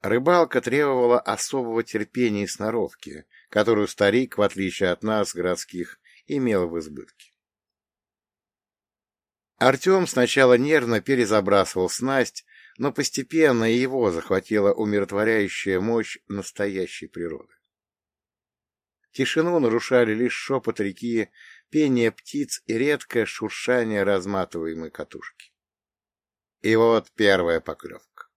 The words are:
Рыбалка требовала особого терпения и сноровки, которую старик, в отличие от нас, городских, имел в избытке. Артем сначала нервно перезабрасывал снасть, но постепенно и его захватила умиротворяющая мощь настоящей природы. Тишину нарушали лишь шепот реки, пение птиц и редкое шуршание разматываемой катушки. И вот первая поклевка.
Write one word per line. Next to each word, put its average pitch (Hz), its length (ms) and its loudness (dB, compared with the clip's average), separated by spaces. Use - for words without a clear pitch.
Рыбалка 135 600 2
требовала 127 580 2
особого 113 640 -4
терпения 107 600 -2
и - 20 -6
сноровки, 98 800 -6
которую 104 380 2
старик, 107 500 0
в 104 40 4
отличие 95 460 -2
от 87 140 -2
нас, 107 320 -2
городских, 87 680 -6
имел 113 400 0
в 82 120 -6
избытке. - 520 -14
Артем 170 480 4
сначала 123 480 4
нервно 123 480 2
перезабрасывал 101 880 2
снасть, 131 560 -4
но 135 120 -4
постепенно 135 760 0
и 117 60 2
его 127 340 0
захватила 98 600 0
умиротворяющая 104 1080 -2
мощь 113 360 -4
настоящей 98 800 -8
природы. 82 440 -12
Тишину 165 460 0
нарушали 117 560 2
лишь 117 180 -2
шепот - 480 -6
реки, 107 480 -4
пение 131 420 2
птиц - 540 -10
и 113 140 -4
редкое 135 480 -2
шуршание 110 800 -2
разматываемой 87 840 -4
катушки. - 600 -16
И 110 120 2
вот 113 400 4
первая 90 460 4
поклевка. - 760 -16